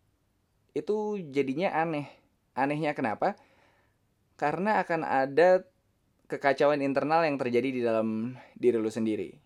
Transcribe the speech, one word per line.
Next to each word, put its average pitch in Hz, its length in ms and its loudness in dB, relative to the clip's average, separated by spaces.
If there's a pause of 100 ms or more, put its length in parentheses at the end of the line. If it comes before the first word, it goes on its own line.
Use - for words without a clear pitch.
(720)
itu 208 480 -4 (160)
jadinya 143 400 0
aneh. 156 320 -2 (480)
Anehnya 147 400 -2
kenapa? 135 400 -2 (1040)
Karena 175 400 0
akan 170 240 -2
ada 151 640 4 (640)
kekacauan 143 520 2
internal 143 440 2
yang 143 120 -2
terjadi 123 320 0
di 127 120 -4
dalam 110 520 -2 (200)
diri 117 240 2
lu 110 120 -2
sendiri. 107 440 -4 (100)